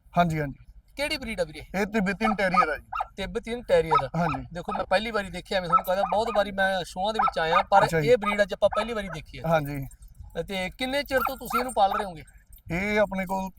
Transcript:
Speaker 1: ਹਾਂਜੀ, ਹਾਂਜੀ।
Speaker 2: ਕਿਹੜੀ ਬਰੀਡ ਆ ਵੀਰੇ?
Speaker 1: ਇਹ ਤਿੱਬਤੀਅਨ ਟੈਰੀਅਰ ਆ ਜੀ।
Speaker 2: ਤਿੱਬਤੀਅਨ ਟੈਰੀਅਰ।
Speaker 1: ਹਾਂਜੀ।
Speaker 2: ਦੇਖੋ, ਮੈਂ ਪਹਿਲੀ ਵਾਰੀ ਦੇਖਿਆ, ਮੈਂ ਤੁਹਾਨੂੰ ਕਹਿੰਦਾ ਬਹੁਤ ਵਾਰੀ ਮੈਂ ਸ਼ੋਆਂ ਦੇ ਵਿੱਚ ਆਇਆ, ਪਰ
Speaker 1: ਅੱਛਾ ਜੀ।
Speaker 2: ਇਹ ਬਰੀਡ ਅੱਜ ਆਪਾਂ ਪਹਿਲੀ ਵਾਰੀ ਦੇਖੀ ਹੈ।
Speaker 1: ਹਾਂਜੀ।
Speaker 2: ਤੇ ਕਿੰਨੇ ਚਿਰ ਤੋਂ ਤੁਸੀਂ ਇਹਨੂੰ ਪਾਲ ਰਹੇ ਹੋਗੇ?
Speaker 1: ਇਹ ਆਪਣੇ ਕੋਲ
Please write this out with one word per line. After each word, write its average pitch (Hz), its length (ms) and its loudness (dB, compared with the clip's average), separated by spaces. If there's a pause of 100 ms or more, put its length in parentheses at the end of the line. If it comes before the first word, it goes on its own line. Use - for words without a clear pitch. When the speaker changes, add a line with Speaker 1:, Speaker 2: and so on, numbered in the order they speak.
(180)
Speaker 1:
ਹਾਂਜੀ, 160 220 2
ਹਾਂਜੀ। 143 260 -6 (300)
Speaker 2:
ਕਿਹੜੀ 294 200 -2
ਬਰੀਡ 226 240 -8
ਆ 170 40 0
ਵੀਰੇ? 151 140 -10
Speaker 1:
ਇਹ 190 280 -2
ਤਿੱਬਤੀਅਨ 208 480 0
ਟੈਰੀਅਰ 185 340 2
ਆ 143 80 -2
ਜੀ। - 100 -16 (300)
Speaker 2:
ਤਿੱਬਤੀਅਨ 220 460 -6
ਟੈਰੀਅਰ। 160 540 2
Speaker 1:
ਹਾਂਜੀ। 147 360 -2
Speaker 2:
ਦੇਖੋ, 175 200 -8
ਮੈਂ 196 120 -4
ਪਹਿਲੀ 214 260 0
ਵਾਰੀ 196 200 -4
ਦੇਖਿਆ, 180 300 -4
ਮੈਂ 175 80 -6
ਤੁਹਾਨੂੰ 165 160 4
ਕਹਿੰਦਾ 185 260 2
ਬਹੁਤ 220 260 2
ਵਾਰੀ 202 160 2
ਮੈਂ 190 320 0
ਸ਼ੋਆਂ 190 280 -4
ਦੇ 220 60 -4
ਵਿੱਚ - 200 2
ਆਇਆ, 170 240 2
ਪਰ 202 220 6
Speaker 1:
ਅੱਛਾ 165 160 2
ਜੀ। 147 80 2
Speaker 2:
ਇਹ 247 80 8
ਬਰੀਡ 208 260 0
ਅੱਜ 196 100 0
ਆਪਾਂ 202 160 2
ਪਹਿਲੀ 220 240 -2
ਵਾਰੀ 208 160 -6
ਦੇਖੀ 151 300 -12
ਹੈ। 123 100 -10
Speaker 1:
ਹਾਂਜੀ। 143 380 0 (600)
Speaker 2:
ਤੇ 185 300 -4
ਕਿੰਨੇ 262 240 -2
ਚਿਰ 262 180 0
ਤੋਂ 262 160 -2
ਤੁਸੀਂ 247 220 -4
ਇਹਨੂੰ 247 160 -2
ਪਾਲ 202 180 4
ਰਹੇ 208 120 -2
ਹੋਗੇ? 165 200 -10 (460)
Speaker 1:
ਇਹ 208 300 0
ਆਪਣੇ 190 260 0
ਕੋਲ 190 320 -4